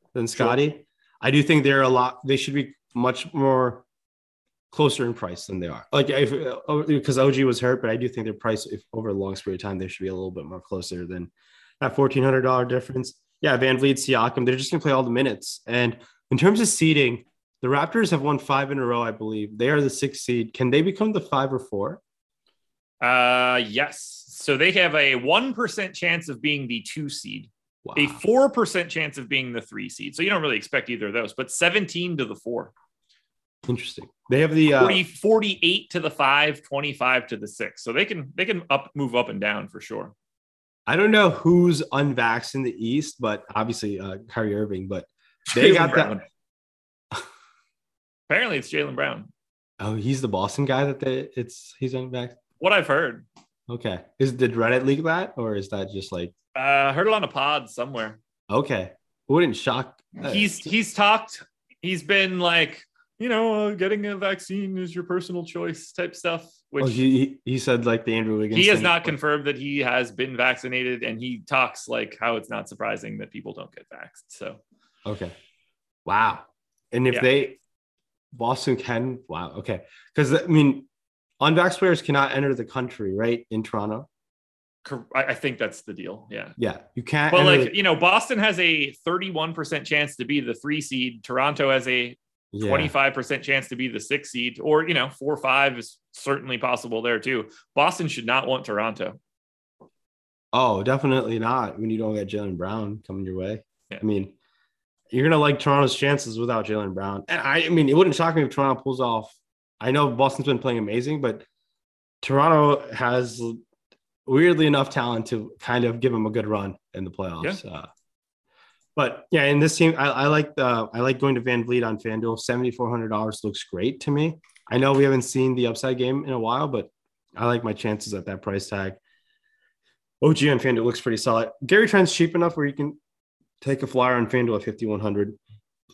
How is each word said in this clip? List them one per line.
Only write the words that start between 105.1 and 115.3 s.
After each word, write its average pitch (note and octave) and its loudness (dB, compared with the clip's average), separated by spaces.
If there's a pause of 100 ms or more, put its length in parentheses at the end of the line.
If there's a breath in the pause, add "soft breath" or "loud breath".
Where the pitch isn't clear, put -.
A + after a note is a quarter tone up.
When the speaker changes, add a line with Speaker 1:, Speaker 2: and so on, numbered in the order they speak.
Speaker 1:
you're B2+ 2
gonna D#3+ 6
like D3 4
Toronto's C#3 4
chances C#3 -2
without A#2 -2
Jaylen G#2 -4
Brown. G2 -8
And E3 -2
I, C#3+ 2
I - -2
mean, D#3+ 4
it C#3 4
wouldn't F3+ 6
shock E3 2
me D#3 4
if C3 0
Toronto C3+ 0
pulls C3 -2
off. A#2 -2 (480)
I A#2+ 0
know C#3+ 4
Boston's C3+ 0
been C3 2
playing B2 -2
amazing, B2 -4
but A2+ -4 (760)
Toronto D3 4
has, B2 -2 (880)
weirdly D#3 4
enough, C#3 2
talent A#2+ -2
to A2+ -6